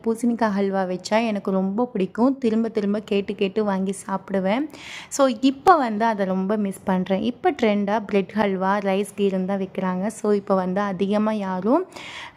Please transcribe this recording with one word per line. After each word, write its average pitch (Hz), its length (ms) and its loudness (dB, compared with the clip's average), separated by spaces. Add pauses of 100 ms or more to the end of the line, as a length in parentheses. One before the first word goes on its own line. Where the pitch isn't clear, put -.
பூசணிக்காய் 226 520 0
ஹல்வா 196 340 0
வச்சா 196 400 0
எனக்கு 202 240 -4
ரொம்ப 190 360 0
பிடிக்கும். 233 520 0
திரும்ப 226 300 0
திரும்ப 208 320 -2
கேட்டு 202 340 -2
கேட்டு 202 300 0
வாங்கி 190 320 0
சாப்பிடுவேன். 196 680 -2 (460)
So, - 120 0 (200)
இப்போ 269 340 6
வந்து 226 280 0
அதை 208 220 2
ரொம்ப 190 300 0
மிஸ் 196 280 -4
பண்றேன். 190 380 0
இப்போ 247 280 0
ட்ரெண்டா 208 540 2
பிரெட் 196 300 0
ஹல்வா, 196 460 0
ரைஸ் 196 360 -2
கீர்னு 190 280 0
தான் 196 160 -2
வைக்கிறாங்க. 190 480 -2
So, 214 240 -2
இப்போ 202 220 2
வந்து 185 260 0
அதிகமா 202 560 0
யாரும், 196 480 0 (520)